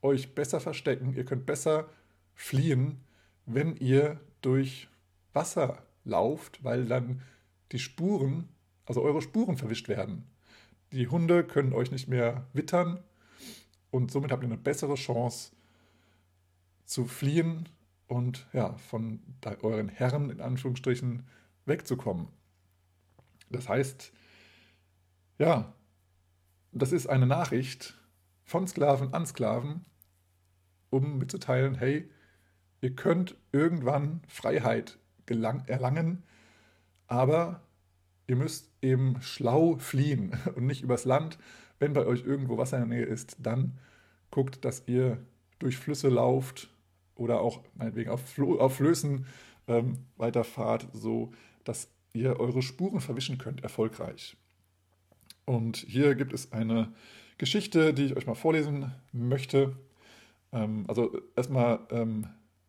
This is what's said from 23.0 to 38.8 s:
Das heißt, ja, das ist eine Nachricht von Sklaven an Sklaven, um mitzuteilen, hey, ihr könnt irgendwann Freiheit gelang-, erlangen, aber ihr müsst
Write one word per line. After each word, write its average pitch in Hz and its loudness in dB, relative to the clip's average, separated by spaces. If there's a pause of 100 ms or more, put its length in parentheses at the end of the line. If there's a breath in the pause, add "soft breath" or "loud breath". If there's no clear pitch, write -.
Das 120 -8
heißt, 131 -2 (1300 soft breath)
ja, 143 4 (1000)
das 127 0
ist 151 0
eine 131 4
Nachricht 131 -2 (500)
von 185 -2
Sklaven 139 2
an 165 -2
Sklaven, 123 -4 (1040)
um 135 0
mitzuteilen, 131 0
hey, 131 -2 (720 soft breath)
ihr 131 -2
könnt 180 2 (160)
irgendwann 147 2
Freiheit 113 0 (280)
gelang-, 113 -2
erlangen, 160 0 (840 soft breath)
aber 160 2 (600)
ihr 127 2
müsst - -2 (120)